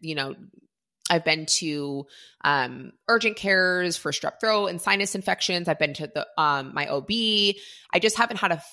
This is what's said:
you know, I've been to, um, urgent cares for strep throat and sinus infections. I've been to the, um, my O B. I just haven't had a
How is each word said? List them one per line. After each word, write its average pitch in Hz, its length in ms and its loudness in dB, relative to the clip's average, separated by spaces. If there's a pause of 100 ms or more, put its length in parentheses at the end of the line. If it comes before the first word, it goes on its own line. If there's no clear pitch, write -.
you 160 140 -6
know, 135 200 -4 (760)
I've 165 140 2
been 156 220 0
to, 143 580 -2 (380)
um, 131 480 0 (160)
urgent 220 280 2
cares 185 640 2
for 147 140 -4
strep - 280 -4
throat 214 280 2
and 175 120 -4
sinus 196 360 2
infections. 185 520 -2
I've 160 120 0
been 147 160 2
to 151 120 -8
the, - 200 -6 (100)
um, 143 380 2
my 143 120 -2
O 139 140 -2
B. 208 580 2 (320)
I 185 80 2
just 214 180 2
haven't 233 200 0
had 180 140 0
a 160 100 0 (120)